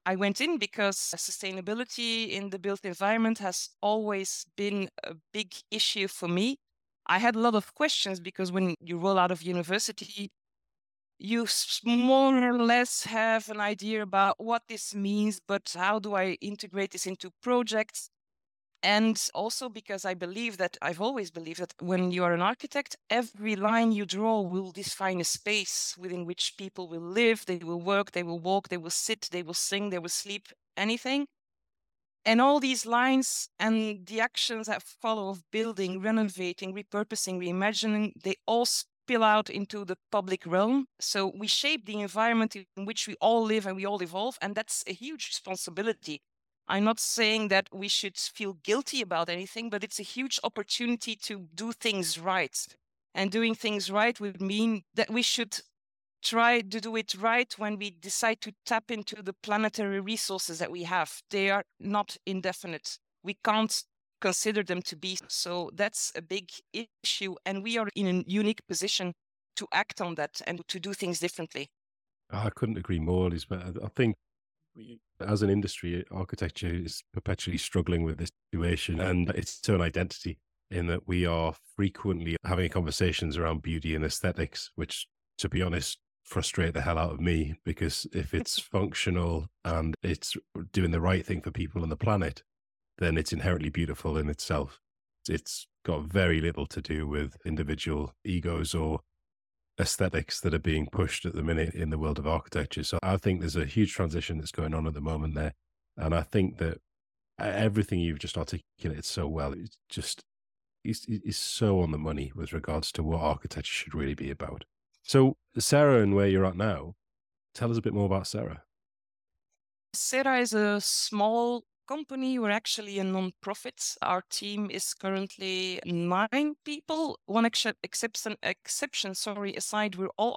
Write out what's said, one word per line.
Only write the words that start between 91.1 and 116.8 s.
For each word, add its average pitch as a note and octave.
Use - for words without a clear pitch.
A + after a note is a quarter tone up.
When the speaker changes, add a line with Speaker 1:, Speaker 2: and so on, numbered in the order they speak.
Speaker 2:
thing F#2
for -
people -
on E2
the D#2
planet, G2
then E2
it's D#2
inherently D2+
beautiful D2+
in D2+
itself. D2
It's -
got D#2
very F2
little D#2
to -
do D#2
with D2
individual D2+
egos E2
or D#2
aesthetics F2+
that -
are E2
being D#2
pushed -
at E2
the E2
minute D#2+
in D#2+
the D#2
world D2+
of C#2+
architecture. D2+
So -
I F#2+
think F#2
there's E2
a D#2
huge G2+
transition E2
that's D#2
going D#2
on D#2+
at D#2+
the C#2+
moment D#2
there. D2+
And D#2+
I E2+
think F#2
that D#2+
e-, -
everything G#2
you've E2
just -
articulated -
so E2
well, D2+
it's -
just, -
is, A2
is G#2+
so G2
on E2
the D2+
money D2
with D#2+
regards D#2
to -
what D#2+
architecture D2+
should -
really C#2+
be C2+
about. -
So C3+
Sarah C#3+
and G2+
where G2+
you're F#2+
at F#2
now, F2